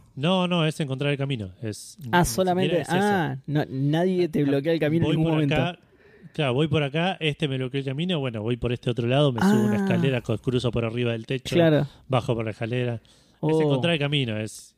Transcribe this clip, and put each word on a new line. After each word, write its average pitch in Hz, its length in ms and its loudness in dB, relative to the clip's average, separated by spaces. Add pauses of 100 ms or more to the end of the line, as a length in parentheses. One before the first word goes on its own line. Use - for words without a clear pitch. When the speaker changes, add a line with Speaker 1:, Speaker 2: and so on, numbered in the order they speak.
(160)
Speaker 1:
No, 180 320 0
no, 175 180 0
es 156 140 -2
encontrar 139 320 -2
el 143 60 -2
camino. 127 340 -4 (100)
Es, - 360 -10 (160)
Speaker 2:
Ah, 175 80 6
Speaker 1:
ni 170 40 4
Speaker 2:
solamente, 185 600 2
Speaker 1:
siquiera 175 120 0
es 190 60 2
eso. 208 100 2
Speaker 2:
ah, 147 320 0
no, 147 240 0
nadie 165 600 0
te 151 120 -2
Speaker 1:
Ah, 143 40 2
Speaker 2:
bloquea 139 280 0
el 165 60 0
camino 160 260 2
en 151 40 0
Speaker 1:
voy 165 80 2
Speaker 2:
ningún 160 80 2
Speaker 1:
por 165 80 2
Speaker 2:
momento. 156 220 2
Speaker 1:
acá, 170 240 -2 (540)
claro, 139 220 0
voy 156 120 2
por 156 160 2
acá, 165 360 -2
este 156 280 -2
me 131 100 -4
bloqueó 131 220 -4
el 135 60 -6
camino, 156 340 -2
bueno, 120 220 -4
voy 120 160 -2
por 120 160 -2
este - 160 -4
otro 117 180 -2
lado, 139 240 4
me 117 100 -2
subo 214 240 4
una 208 160 0
Speaker 2:
Ah. - 20 0
Speaker 1:
escalera, 165 380 2
co-, 110 180 -2
cruzo 123 320 0
por 117 140 -2
arriba 117 260 -2
del 113 160 -6
techo, - 280 -4
Speaker 2:
Claro. 156 320 4 (200)
Speaker 1:
bajo 127 260 0
por 113 120 -2
la 110 60 -4
escalera. 120 440 -4
Es - 560 -6
Speaker 2:
Oh. 160 100 2
Speaker 1:
encontrar 156 320 2
el 160 60 0
camino. 139 400 0
Es, - 380 -10